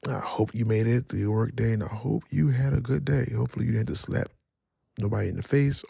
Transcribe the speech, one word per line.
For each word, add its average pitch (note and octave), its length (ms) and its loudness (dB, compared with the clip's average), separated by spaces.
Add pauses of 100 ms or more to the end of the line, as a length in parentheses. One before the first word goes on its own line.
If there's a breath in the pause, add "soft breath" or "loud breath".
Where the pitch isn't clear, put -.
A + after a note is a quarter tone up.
I B2 120 -2
hope - 340 -2
you A#2 100 0
made A2 220 2
it B2 220 2
through G2 100 -6
your G#2 140 0
work A2 240 0
day, A2+ 160 2
and G#2+ 100 0
I A2 60 -6
hope - 420 -4
you D3 200 4
had C3+ 220 2
a C3+ 80 2
good C#3 240 -2
day. C#3 300 0
Hopefully - 320 -2
you A#2 60 2
didn't A2 160 0
have D#2 80 -2
to - 40 -4
slap - 280 -2 (720)
nobody G2+ 280 0
in - 80 -4
the - 60 -4
face C#3 480 2